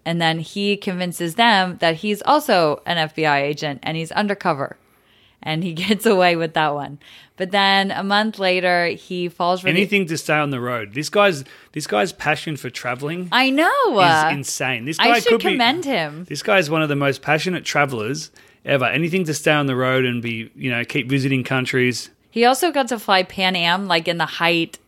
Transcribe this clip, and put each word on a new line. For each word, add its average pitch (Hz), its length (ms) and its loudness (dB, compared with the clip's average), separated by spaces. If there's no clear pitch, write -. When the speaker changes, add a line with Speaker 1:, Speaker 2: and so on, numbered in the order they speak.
Speaker 1:
and 170 160 -4
then 160 200 0
he 202 380 -4
convinces 180 580 -6
them 196 440 2
that 165 180 2
he's 208 260 -4
also 190 640 2
an 170 100 -2
F 156 160 -2
B 156 140 -2
I 143 160 2
agent 143 400 -4
and 160 120 -4
he's 160 180 -8
undercover, 190 640 -2
and 156 200 -4
he 170 100 -4
<laughs> 175 120 -6
gets 208 220 0
away 180 280 4
with 165 200 -4
that 151 180 2
one. 143 240 -8
But 180 140 -6
then 196 400 4
a 170 120 -4
month 208 360 0
later, 180 480 2
he 175 420 -6
falls 175 320 0
for 185 40 -12
the - 60 2
Speaker 2:
Anything 190 360 2
to 156 100 -4
stay - 160 -2
on 151 160 0
the 131 100 -4
road. 117 360 -6
This 151 140 -6
guy's, 196 340 2
this 151 120 -6
guy's 208 280 -2
passion 151 440 -4
for 123 140 -12
traveling 147 600 -8
Speaker 1:
I 262 200 2
know. 359 480 2
Speaker 2:
is 151 80 0
insane. 131 480 -4
This 156 120 -6
guy 226 120 4
Speaker 1:
I 233 100 4
should 240 140 0
Speaker 2:
could 226 60 6
be 359 120 0
Speaker 1:
commend 262 340 0
him. 170 420 -4
Speaker 2:
This 147 140 -10
guy 202 160 2
is 151 140 2
one 160 100 2
of 151 80 0
the 147 60 0
most 139 260 0
passionate 156 440 -2
travelers 139 640 -2
ever. 131 200 2
Anything 165 400 0
to 151 80 -2
stay 156 180 0
on 147 140 2
the 131 100 0
road 131 300 2
and 120 160 -2
be, 113 340 -6
you 139 140 -6
know, 120 160 -2
keep 123 240 -4
visiting 135 340 0
countries. 127 680 -2
Speaker 1:
He 233 160 2
also 262 260 4
got 269 180 0
to 233 100 -4
fly 190 240 2
Pan 185 340 -2
Am, 175 300 0
like, 170 200 0
in 170 120 -2
the 160 80 0
height. 170 500 -2